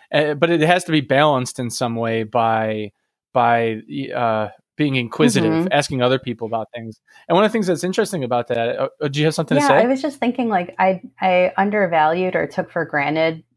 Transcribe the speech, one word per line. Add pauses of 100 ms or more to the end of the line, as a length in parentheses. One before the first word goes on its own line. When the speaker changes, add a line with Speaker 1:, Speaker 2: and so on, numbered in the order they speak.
(120)
Speaker 1:
Uh,
but
it
has
to
be
balanced
in
some
way
by, (400)
by, (340)
uh, (280)
being
inquisitive,
Speaker 2:
Mm-hmm.
Speaker 1:
asking
other
people
about
things. (280)
And
one
of
the
things
that's
interesting
about
that, (200)
uh, (120)
uh,
do
you
have
something
to
Speaker 2:
Yeah,
Speaker 1:
say?
Speaker 2:
I
was
just
thinking,
like,
I, (180)
I
undervalued
or
took
for
granted, (140)